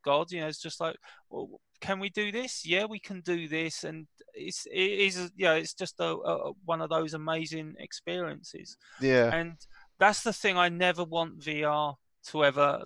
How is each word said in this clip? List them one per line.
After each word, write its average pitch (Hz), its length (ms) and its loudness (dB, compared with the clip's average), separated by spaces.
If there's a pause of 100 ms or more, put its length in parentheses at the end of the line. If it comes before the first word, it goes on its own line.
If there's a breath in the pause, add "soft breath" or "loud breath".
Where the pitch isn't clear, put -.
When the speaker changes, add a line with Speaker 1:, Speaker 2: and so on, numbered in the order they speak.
Speaker 1:
God, 156 300 2
you 170 80 -6
know, 156 80 -4
it's 151 140 -10
just - 180 -10
like, 160 160 -4 (320 soft breath)
"Well, - 320 -10 (200)
can 190 200 -2
we 202 80 -4
do 208 240 -4
this? 247 320 -6
Yeah, 175 220 0
we 214 120 -8
can 190 220 -12
do 170 260 -2
this." 160 380 -4
And 160 220 -10 (260)
it's, - 320 -10
it - 80 -16
is, 190 640 2
you 185 80 0
know, 165 100 6
it's 160 200 -2
just - 260 -8
a, 165 160 -2
a, 156 360 -2 (120)
one 165 160 -2
of 160 80 -4
those 160 240 0
amazing 160 680 -6
experiences. - 1000 -10 (240 soft breath)
Speaker 2:
Yeah. 127 320 6
Speaker 1:
And 170 240 -4 (400 soft breath)
that's 202 240 6
the 233 100 0
thing 190 240 0
I 175 140 6
never 175 340 2
want 165 400 -4
V 151 200 -2
R 151 320 0 (320)
to 156 180 2
ever 143 400 4